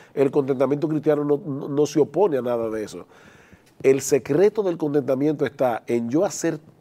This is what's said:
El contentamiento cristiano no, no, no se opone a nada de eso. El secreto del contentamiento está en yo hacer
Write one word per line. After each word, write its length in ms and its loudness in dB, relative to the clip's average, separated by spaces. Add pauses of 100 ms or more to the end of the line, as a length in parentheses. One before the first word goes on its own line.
(140)
El 180 2
contentamiento 560 0
cristiano 380 0
no, 200 2
no, 220 -6
no 180 0
se 140 0
opone 380 2
a 40 -2
nada 280 -2
de 160 -6
eso. 200 -14 (760)
El 160 4
secreto 640 2
del 140 -2
contentamiento 680 0
está 420 -2
en 220 0
yo 140 2
hacer 340 -4 (240)